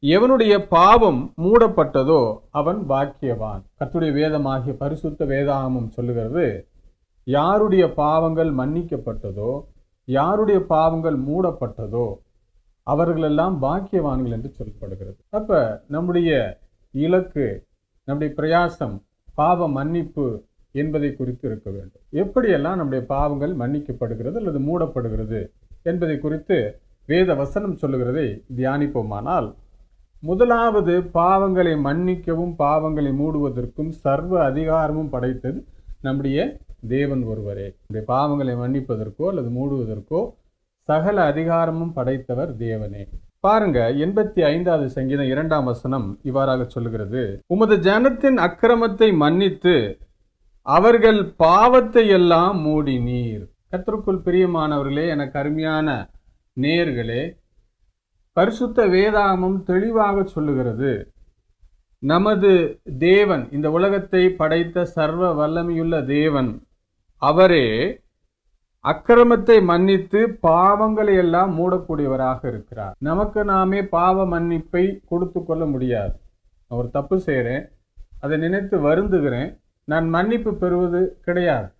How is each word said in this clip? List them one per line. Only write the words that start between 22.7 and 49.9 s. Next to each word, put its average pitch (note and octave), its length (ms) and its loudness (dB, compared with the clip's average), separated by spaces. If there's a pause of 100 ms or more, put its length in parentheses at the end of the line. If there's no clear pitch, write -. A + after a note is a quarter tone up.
பாவங்கள் C#3+ 500 -2
மன்னிக்கப்படுகிறது B2 800 -6
அல்லது F3+ 240 -4
மூடப்படுகிறது A#2 920 -4 (300)
என்பதை E3+ 360 -2
குறித்து D3+ 640 -4 (260)
வேத E3+ 280 2
வசனம் E3+ 420 -4
சொல்லுகிறதை B2+ 680 -4 (120)
தியானிப்போமானால், C3 1000 -4 (640)
முதலாவது G#3 800 2
பாவங்களை F3+ 800 2
மன்னிக்கவும் E3+ 800 -2
பாவங்களை D3+ 540 0
மூடுவதற்கும் C#3+ 760 -4
சர்வ D#3+ 540 -2
அதிகாரமும் D#3 640 -2
படைத்தது B2+ 560 -6 (360)
நம்முடைய C#3 560 -4 (300)
தேவன் C3+ 360 -2
ஒருவரே. G2+ 520 -8 (120)
நம்முடைய G#2+ 200 -8
பாவங்களை C3+ 500 -2
மன்னிப்பதற்கோ B2 720 -6
அல்லது D#3 220 -4
மூடுவதற்கோ C3 840 -6 (500)
சகல F3+ 400 0
அதிகாரமும் E3 720 -2
படைத்தவர் C3 640 -4
தேவனே. G#2+ 520 -8 (300)
பாருங்க, F#3+ 500 2
எண்பத்தி F#3+ 520 0
ஐந்தாவது D#3+ 480 2
சங்கீதம் C3+ 360 -2
இரண்டாம் D3 400 0
வசனம் A#2+ 580 -4
இவ்வாறாக C3 440 0
சொல்லுகிறது, A2+ 800 -6
"உமது G#3 280 2
ஜனத்தின் A#3 580 4
அக்கிரமத்தை A3 800 4
மன்னித்து D#3+ 840 2 (640)